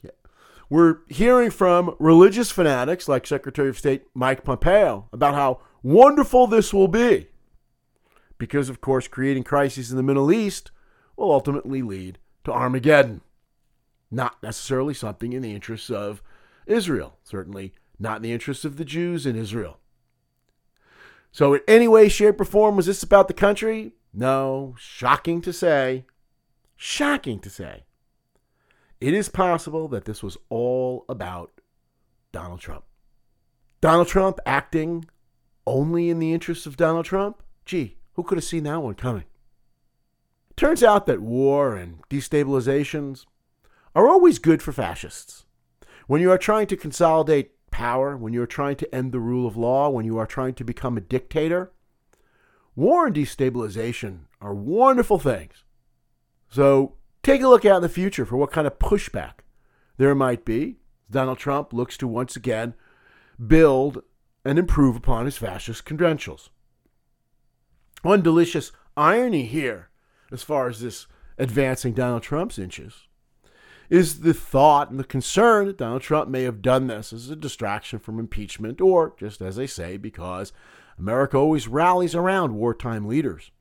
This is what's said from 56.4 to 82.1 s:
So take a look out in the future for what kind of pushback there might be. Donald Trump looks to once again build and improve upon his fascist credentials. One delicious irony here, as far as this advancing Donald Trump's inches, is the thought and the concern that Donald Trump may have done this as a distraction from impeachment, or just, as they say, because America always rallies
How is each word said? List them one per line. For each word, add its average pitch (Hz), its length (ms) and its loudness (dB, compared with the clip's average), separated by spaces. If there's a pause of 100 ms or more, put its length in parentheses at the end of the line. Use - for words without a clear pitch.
So 139 460 2 (280)
take 269 200 4
a 262 60 4
look 240 160 8
out 196 120 6
in 175 60 0
the 170 60 -2
future 185 360 -4
for 123 120 -6
what 139 160 -2
kind 151 140 -2
of 139 120 -6
pushback - 640 -4 (560)
there 139 180 2
might 131 300 -2
be. 131 340 -4 (320)
Donald 127 280 -4
Trump - 340 -6
looks 120 260 -6
to 131 100 -6
once 120 280 -8
again 117 380 -6 (720)
build 143 560 4 (420)
and 143 140 0
improve 143 380 2
upon 120 280 0
his 139 120 -8
fascist 110 480 -10
credentials. 156 680 -6 (1500)
One 190 200 4
delicious 165 500 0 (240)
irony 180 480 2
here, 117 460 -8 (400)
as 127 120 -14
far 135 260 -4
as 110 120 -10
this 117 260 -12 (300)
advancing 131 560 -2
Donald 123 300 -2
Trump's 160 360 -6
inches, - 500 -16 (800)
is 170 300 4
the 160 140 2
thought 143 560 2
and 131 100 -8
the 131 40 -6
concern 208 640 2
that 196 120 -8
Donald 123 240 -6
Trump 156 260 -2
may 131 140 -4
have 117 180 -6
done 127 280 0
this 107 240 -10
as 117 180 -16
a 156 60 -12
distraction 113 600 -10
from 113 200 -12
impeachment, 107 640 -8
or 185 360 2
just, 107 220 -14
as 95 160 -10
they 131 100 -8
say, 92 300 -12
because 92 560 -12 (460)
America 127 400 -2
always 143 300 0
rallies 175 460 0